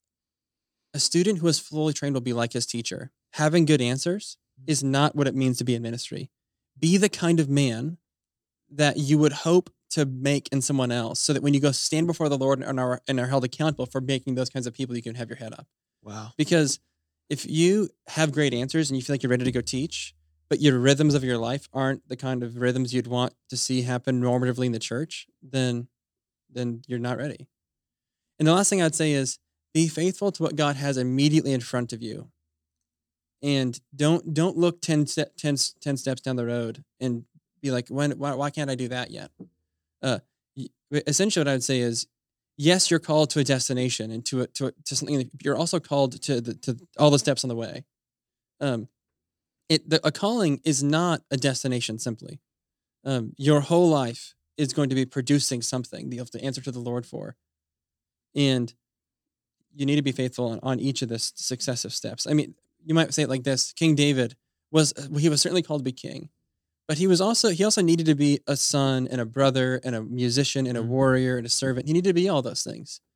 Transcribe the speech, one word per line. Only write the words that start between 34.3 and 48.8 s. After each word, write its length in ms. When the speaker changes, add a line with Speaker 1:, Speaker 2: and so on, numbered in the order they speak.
Speaker 1:
don't 240
look 240
ten 240
ste-, 320
ten, 200
ten 160
steps 240
down 160
the 80
road 400
and 260
be 100
like, 180
"When, 220
why, 240
why 160
can't 180
I 60
do 120
that 240
yet?" 200
Uh, 180
y-, 140
essentially 500
what 80
I 40
would 100
say 180
is, 260
yes, 340
you're 100
called 320
to 80
a 40
destination 640
and 160
to 160
a, 60
to 200
a, 40
to 100
something. 340
You're 120
also 240
called 440
to 180
the, 140
to 240
all 140
the 80
steps 240
on 60
the 60
way. 280
Um, 280